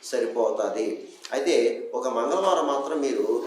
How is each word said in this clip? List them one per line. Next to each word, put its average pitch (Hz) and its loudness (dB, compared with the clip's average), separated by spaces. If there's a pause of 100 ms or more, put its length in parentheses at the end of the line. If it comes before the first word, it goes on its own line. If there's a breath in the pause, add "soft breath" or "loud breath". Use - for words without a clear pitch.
సరిపోతుంది. 110 -2 (180 loud breath)
అయితే 127 2
ఒక 123 -4
మంగళవారం 160 2
మాత్రం 139 -2
మీరు 120 0